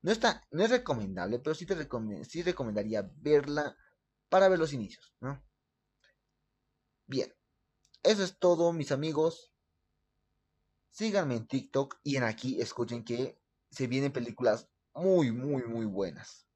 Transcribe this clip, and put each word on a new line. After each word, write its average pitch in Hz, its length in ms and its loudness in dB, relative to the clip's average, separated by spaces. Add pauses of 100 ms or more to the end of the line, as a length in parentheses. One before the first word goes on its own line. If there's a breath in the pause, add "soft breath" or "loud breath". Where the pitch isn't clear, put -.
No 175 80 0
está, 202 400 0
no 165 120 0
es 226 60 2
recomendable, 110 680 -2
pero 151 160 -4
sí 170 100 -12
te 190 100 -4
recome-, 110 480 -8
sí 165 200 -10
recomendaría 107 720 -4
verla 147 600 0 (540 soft breath)
para 190 180 6
ver 185 120 6
los 151 140 0
inicios, - 460 -10
¿no? 139 240 -10 (1600 soft breath)
Bien, - 260 -4 (720)
eso 202 200 4
es 185 140 -6
todo, 170 360 4
mis 147 180 -4
amigos. 156 600 -2 (1400)
Síganme 196 440 0
en 113 120 -6
TikTok 139 560 -2
y 139 140 -2
en 127 60 2
aquí 117 380 -2
escuchen 117 420 -6
que 131 380 -4 (300)
se 131 160 -4
vienen 135 260 0
películas 117 560 0 (240)
muy, 170 380 4
muy, 131 320 -2
muy 113 240 -4
buenas. 92 580 -6 (100)